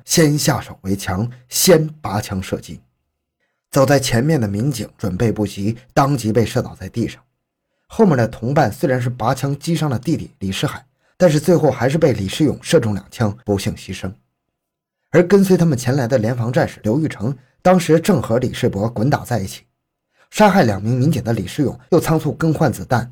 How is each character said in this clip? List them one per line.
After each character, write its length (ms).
先 320
下 240
手 220
为 140
强， 340
先 380
拔 200
枪 220
射 180
击。 200
走 160
在 140
前 240
面 160
的 80
民 240
警 260
准 180
备 140
不 160
及， 300
当 240
即 160
被 120
射 160
倒 140
在 140
地 180
上。 160
后 180
面 120
的 100
同 260
伴 200
虽 160
然 120
是 80
拔 240
枪 240
击 200
伤 120
了 80
弟 200
弟 120
李 100
世 160
海， 180
但 140
是 80
最 160
后 160
还 180
是 80
被 160
李 140
世 160
勇 180
射 200
中 120
两 160
枪， 360
不 120
幸 200
牺 200
牲。 160
而 120
跟 220
随 120
他 80
们 140
前 160
来 140
的 100
联 180
防 160
战 140
士 160
刘 160
玉 80
成， 300
当 160
时 220
正 200
和 180
李 140
世 160
伯 220
滚 180
打 160
在 140
一 80
起。 160
杀 220
害 140
两 180
名 160
民 140
警 100
的 100
李 140
世 160
勇 160
又 80
仓 180
促 140
更 200
换 200
子 120
弹， 280